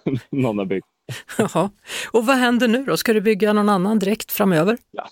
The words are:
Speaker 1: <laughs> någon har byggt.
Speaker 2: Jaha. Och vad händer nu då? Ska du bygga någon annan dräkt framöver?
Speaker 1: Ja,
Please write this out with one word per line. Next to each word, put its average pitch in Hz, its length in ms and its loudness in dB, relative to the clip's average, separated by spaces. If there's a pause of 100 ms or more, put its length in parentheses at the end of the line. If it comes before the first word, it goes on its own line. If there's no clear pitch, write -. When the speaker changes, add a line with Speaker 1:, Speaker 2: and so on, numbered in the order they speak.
Speaker 1:
<laughs> 135 260 -4
någon 123 280 -2
har 101 80 -4
byggt. 92 200 -4 (520)
Speaker 2:
Jaha. 185 320 -2 (420)
Och 220 140 2
vad 262 100 4
händer 247 320 2
nu 247 160 0
då? 165 120 0
Ska 226 160 0
du 214 80 2
bygga 208 320 2
någon 208 160 2
annan 202 300 2
dräkt 196 340 -2
framöver? 190 440 2 (140)
Speaker 1:
Ja, - 220 -12